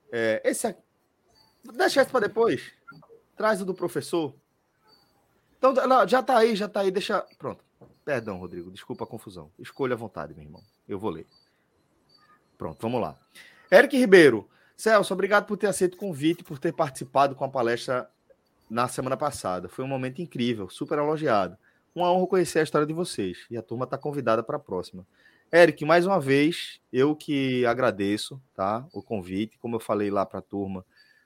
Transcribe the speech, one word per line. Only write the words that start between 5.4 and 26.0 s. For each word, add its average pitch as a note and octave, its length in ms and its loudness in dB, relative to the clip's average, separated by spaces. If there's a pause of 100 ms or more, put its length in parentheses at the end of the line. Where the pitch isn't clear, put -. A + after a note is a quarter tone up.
Então, C4 160 4
não, B3+ 340 4
já B3+ 160 2
tá B3+ 140 0
aí, A3+ 180 4
já G3 140 -4
tá G#3 120 -4
aí, F#3+ 100 0
deixa, F#3+ 340 -4 (140)
pronto. A#2 260 -12 (400)
Perdão, A2+ 320 -4
Rodrigo, F2+ 340 -12
desculpa A2 340 -12
a - 20 -6
confusão. F#2 520 -18
Escolha B2+ 360 -6
à - 20 0
vontade, E2 380 -12
meu D#2 100 -20
irmão. D#2+ 160 -20 (260)
Eu G2 120 -8
vou G2+ 120 -4
ler. E2 160 -10 (1300)
Pronto, D#2+ 240 -10
vamos A#2 180 -4
lá. E2 160 -6 (560)
Eric C4+ 240 6
Ribeiro. E3+ 520 8 (280)
"Celso, G#3 380 2
obrigado G3 320 2
por G#3 100 -6
ter G3+ 120 -2
aceito F3+ 260 0
o - 40 -20
convite E3 420 -2
e - 40 -20
por D3 140 -14
ter E3 140 -4
participado C#3 600 0
com C#3 100 -6
a C3 40 -4
palestra B2 600 -2 (600)
na A#2+ 200 0
semana C3 280 -4
passada. F#2 520 -4
Foi - 160 -10
um C3+ 40 -8
momento C3 320 -6
incrível, A#2+ 480 -4
super D3 300 -6
elogiado. C#3+ 580 0 (380)
Uma F3 180 2
honra F#3 140 2
conhecer F3+ 320 0
a D#3 40 4
história D3+ 240 2
de D#3 60 -6
vocês. A2+ 580 -6
E A#2 60 -8
a A2 60 -6
turma B2 240 -6
tá C3+ 100 -8
convidada B2+ 460 0
pra C#3+ 160 -6
próxima." F#2 480 -10 (460)
Eric, D#3+ 320 6
mais E3+ 220 4